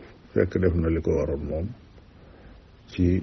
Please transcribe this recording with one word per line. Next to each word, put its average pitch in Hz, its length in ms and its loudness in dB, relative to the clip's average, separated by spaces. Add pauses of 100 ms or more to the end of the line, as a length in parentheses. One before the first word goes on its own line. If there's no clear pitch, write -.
(340)
Fekk 95 280 2
def 87 140 2
na 82 140 0
li 82 120 0
ko 87 100 0
waroon 73 320 -2
moom 80 240 -6 (1200)
ci 90 360 2